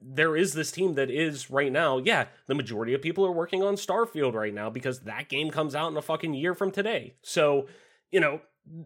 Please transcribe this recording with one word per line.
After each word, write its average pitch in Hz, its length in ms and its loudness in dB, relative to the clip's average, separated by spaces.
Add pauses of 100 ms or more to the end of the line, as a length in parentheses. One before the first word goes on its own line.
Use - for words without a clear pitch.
there 151 360 2
is 165 180 2
this 151 160 -2
team 180 240 0
that 135 160 2
is 147 400 -2
right 135 220 2
now, 143 260 2
yeah, 151 280 2 (200)
the 135 80 0
majority 117 400 -2
of 139 60 0
people 165 240 0
are 185 80 2
working 175 300 -2
on 202 140 2
Starfield 190 580 0
right 107 180 -2
now 104 160 -6
because 127 320 -4
that 110 280 -10
game 151 220 -2
comes 151 240 -2
out 160 160 -2
in 156 60 -6
a 147 60 -2
fucking 156 320 -4
year 165 200 -2
from 190 160 -2
today. 202 520 -4
So, 143 460 2 (420)
you 185 100 4
know, 151 220 2 (440)